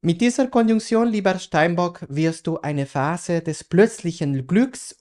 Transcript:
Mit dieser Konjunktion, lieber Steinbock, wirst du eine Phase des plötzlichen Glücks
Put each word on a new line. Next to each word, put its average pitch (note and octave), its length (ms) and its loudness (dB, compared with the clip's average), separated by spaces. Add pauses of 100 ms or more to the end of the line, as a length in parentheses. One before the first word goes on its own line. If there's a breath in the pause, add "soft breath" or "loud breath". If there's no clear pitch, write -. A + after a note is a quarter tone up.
Mit E3+ 180 0
dieser B3 260 2
Konjunktion, A3+ 640 2
lieber G3 320 0
Steinbock, F3 680 0
wirst D#3+ 380 -2
du D#3+ 120 -2
eine D3 280 -4
Phase E3 560 -4
des D#3+ 220 -8
plötzlichen E3 800 0
Glücks A#3 540 -2